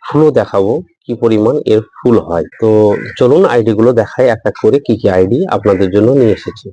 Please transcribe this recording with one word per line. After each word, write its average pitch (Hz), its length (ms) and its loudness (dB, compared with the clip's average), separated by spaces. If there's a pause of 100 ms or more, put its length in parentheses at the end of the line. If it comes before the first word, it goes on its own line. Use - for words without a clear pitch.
ফুলও 151 280 2
দেখাবো 107 420 -2 (280)
কি 123 140 -10
পরিমাণ 110 420 0 (100)
এর 110 220 2
ফুল 120 300 0
হয়। 82 280 -4 (140)
তো 113 80 0 (480)
চলুন 139 300 2
আইডিগুলো 113 460 2
দেখাই 113 360 0
এক 113 160 -2
এক 104 160 -4
করে 110 180 2
কি 120 180 -2
কি - 120 -6
আইডি 95 380 0
আপনাদের 98 440 0
জন্য 104 200 2
নিয়ে 120 280 2
এসেছি। - 340 -16